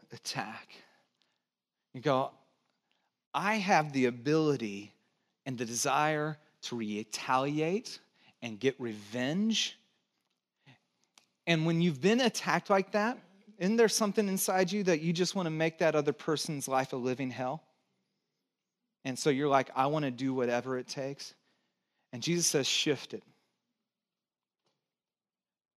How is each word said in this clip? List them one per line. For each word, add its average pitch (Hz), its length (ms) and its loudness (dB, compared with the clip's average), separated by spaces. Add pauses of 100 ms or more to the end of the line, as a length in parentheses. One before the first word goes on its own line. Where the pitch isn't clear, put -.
(140)
attack, 110 560 -10 (1200)
you 127 80 -12
go, 135 300 2 (1000)
"I 190 220 0
have 180 360 2
the 131 140 4
ability 120 880 0 (520)
and 131 120 -6
the 120 80 -4
desire 151 720 0 (260)
to - 120 -8
retaliate 135 1200 -2 (420)
and 110 180 -10
get 127 200 0
revenge." 123 1000 -4 (1700)
And 165 200 2
when 165 160 4
you've 160 200 2
been 220 200 4
attacked 180 480 0
like 196 220 2
that, 214 260 0 (400)
isn't 202 200 2
there 226 120 8
something 208 380 2
inside 190 440 2
you 208 120 -2
that 175 180 2
you 170 100 0
just 170 220 0
wanna 175 160 -2
make 160 300 0
that 156 160 4
other 147 180 2
person's 147 540 -4
life 131 260 0
a 139 40 -6
living 127 340 -2
hell? 127 320 -6 (1400)
And 131 140 -6
so - 120 0
you're 143 180 0
like, 135 280 4
"I 135 120 2
wanna 147 240 -2
do 131 220 -4
whatever 123 440 -2
it 127 100 -8
takes." 139 460 -10 (800)
And 120 80 -10
Jesus 165 260 0
says, 135 200 2
"Shift - 460 -2
it. 107 100 -12 (2500)